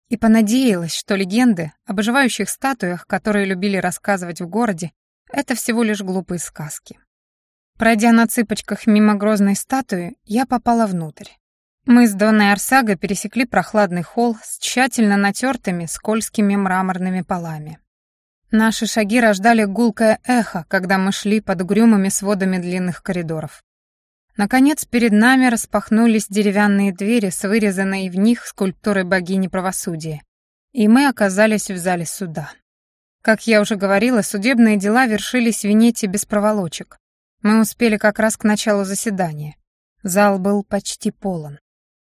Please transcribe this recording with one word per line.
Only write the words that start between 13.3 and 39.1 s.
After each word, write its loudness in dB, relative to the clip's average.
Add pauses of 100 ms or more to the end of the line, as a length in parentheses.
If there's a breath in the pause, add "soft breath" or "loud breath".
прохладный 0
холл -2
с -14
тщательно 0
натёртыми -2
скользкими -2
мраморными -2
полами. -8 (720)
Наши 2
шаги 0
рождали 4
гулкое 0
эхо, -2
когда 0
мы 0
шли 0
под -4
угрюмыми 4
сводами -2
длинных -6
коридоров. -8 (760)
Наконец, 2
перед 0
нами 6
распахнулись 0
деревянные 2
двери -2
с -8
вырезанной -2
в -10
них 2
скульптурой -2
богини -2
правосудия, -6 (500)
и 2
мы 6
оказались 0
в -8
зале -4
суда. -10 (720)
Как 0
я 4
уже 0
говорила, 2
судебные 2
дела 2
вершились -2
в -6
Венете 2
без -4
проволочек. -4 (440)
Мы 4
успели 0
как 0
раз 0
к -6
началу 0
заседания. -6 (460)